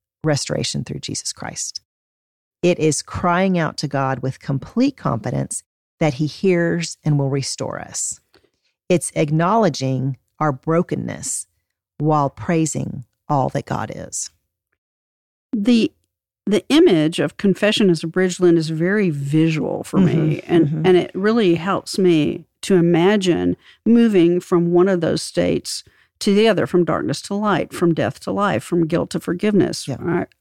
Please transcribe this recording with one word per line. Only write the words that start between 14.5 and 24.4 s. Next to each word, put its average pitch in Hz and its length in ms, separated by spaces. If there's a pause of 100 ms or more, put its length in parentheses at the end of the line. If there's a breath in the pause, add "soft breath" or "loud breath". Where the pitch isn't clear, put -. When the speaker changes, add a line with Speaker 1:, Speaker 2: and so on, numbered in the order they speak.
Speaker 2:
The, 220 400 (540)
the 202 220
image 233 520
of 147 160
confession 208 540
as 160 120
a 165 60
bridge, 185 320
Lynn, 175 160
is 160 140
very 180 400
visual 151 720
for - 140
me, 185 140 (280)
Speaker 1:
Mm-hmm, - 140
Speaker 2:
and, 165 120
Speaker 1:
mm-hmm. 156 200
Speaker 2:
and 185 100
it - 180
really 202 420
helps 170 420
me 170 460 (180)
to 202 140
imagine 175 800 (280 soft breath)
moving 202 560